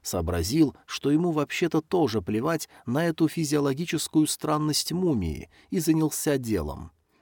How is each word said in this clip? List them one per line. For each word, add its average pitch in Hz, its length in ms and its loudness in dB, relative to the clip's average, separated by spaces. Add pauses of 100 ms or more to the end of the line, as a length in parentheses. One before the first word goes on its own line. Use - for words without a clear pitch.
сообразил, 90 720 0 (120)
что - 240 -2
ему 170 200 2
вообще-то 156 520 0
тоже 120 400 0
плевать 123 480 -2 (160)
на 147 200 0
эту 160 220 2
физиологическую 151 1000 0
странность 151 680 -2
мумии, 135 580 -2 (180)
и 190 100 -2
занялся 156 600 2
делом. 85 520 -4 (320)